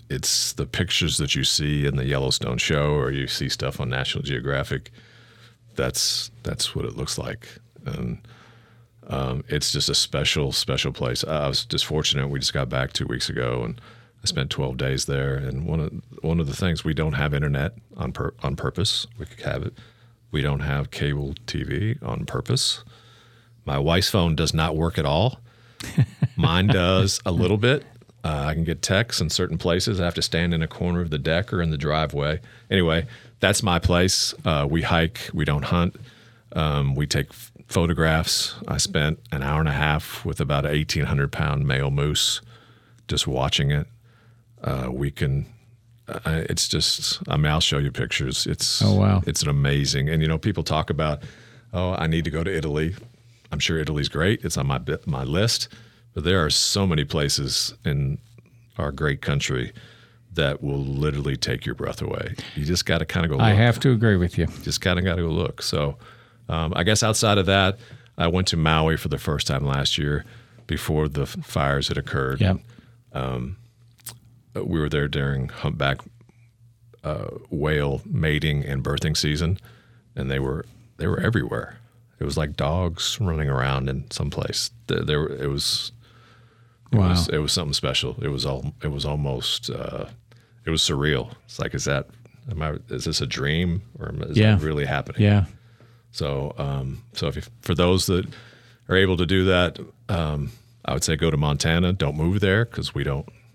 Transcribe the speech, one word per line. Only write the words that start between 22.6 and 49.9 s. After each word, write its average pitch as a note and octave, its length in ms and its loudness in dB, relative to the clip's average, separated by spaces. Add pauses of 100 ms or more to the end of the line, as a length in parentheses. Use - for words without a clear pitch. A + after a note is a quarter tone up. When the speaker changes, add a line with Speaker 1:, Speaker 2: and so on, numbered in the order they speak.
Speaker 1:
My C#2 140 0
wife's E2 300 2
phone E2+ 260 4
does D#2 180 0
not D#2 220 2
work E2 220 0
at D2+ 80 0
all. E2+ 340 2 (520)
Speaker 2:
<laughs> - 440 0
Speaker 1:
Mine F#2 320 4
does F#2 580 4
a F#2+ 60 2
little G#2+ 260 4
bit. B2+ 280 2 (380)
Uh, D2+ 240 -2
I D2+ 60 0
can D#2+ 120 0
get D#2 160 -4
texts G#2 400 2
in D#2 80 0
certain G2 280 -2
places. F2+ 440 0
I E2+ 40 2
have E2+ 100 0
to - 60 -2
stand E2+ 320 0
in D#2+ 80 0
a D#2+ 60 0
corner F2 340 -2
of E2 80 -4
the D2+ 80 -2
deck D#2+ 360 0
or F2+ 80 0
in E2 100 2
the D2+ 60 -2
driveway. D2+ 640 0 (280)
Anyway, E2+ 380 4 (320)
that's G2+ 240 4
my F2 160 4
place. F2+ 540 2 (100)
Uh, D2 260 2
we D#2+ 120 2
hike. E2 520 0
We D2+ 120 0
don't D2 180 0
hunt. F2 320 2 (560)
Um, D2 440 0
we D2 120 0
take D2 220 -2
f-, - 220 -20 (180)
photographs. E2 880 2 (120)
I D2+ 100 -2
spent D#2 420 0 (120)
an C#2 100 -4
hour D2 200 0
and D#2 80 2
a C#2+ 40 0
half D2+ 520 0
with D#2 160 -4
about C#2+ 240 0
an D2 100 -2
eighteen D2+ 300 0
hundred C#2 260 0
pound C#2+ 340 0
male C#2 260 0
moose, C#2+ 500 0 (640)
just - 180 -2
watching C#2+ 460 2
it. D2 160 0 (760)
Uh, B1+ 300 -4
we C#2 180 -2
can, C#2 360 0 (640)
uh, - 100 -8 (300)
it's - 180 0
just, - 600 -2
I - 80 2
mean, D2 80 4
I'll D2+ 160 2
show D2+ 160 2
you C#2+ 160 0
pictures. - 520 -2
It's - 360 -2
Speaker 2:
Oh, G#2 140 6
wow. G2 300 4
Speaker 1:
it's - 160 -2
an D2+ 60 0
amazing, C#2 640 2